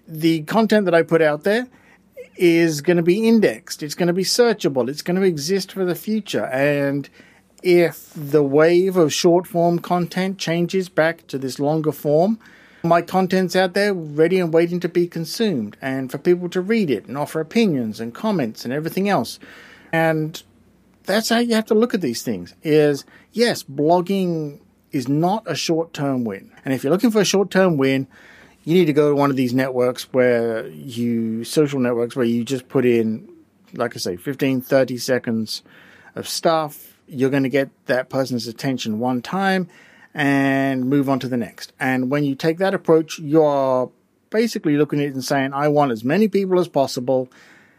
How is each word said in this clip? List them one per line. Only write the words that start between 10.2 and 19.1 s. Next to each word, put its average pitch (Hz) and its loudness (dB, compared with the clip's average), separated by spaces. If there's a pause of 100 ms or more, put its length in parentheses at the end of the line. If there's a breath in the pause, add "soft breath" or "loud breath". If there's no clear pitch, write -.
changes 175 -2
back 165 -2
to 143 -8
this 131 -8
longer 151 0
form, 160 0 (440 loud breath)
my 170 2
content's 185 0
out 185 2
there 202 0
ready 160 0
and 170 -2
waiting 170 2
to 170 -2
be 175 0
consumed 165 -4
and 131 -6
for 139 -8
people 175 0
to 180 -2
read 202 0
it 104 -2
and 117 -10
offer 147 -4
opinions 151 0
and 117 -10
comments 151 -4
and 120 -6
everything 165 -2
else. 143 -2 (520 loud breath)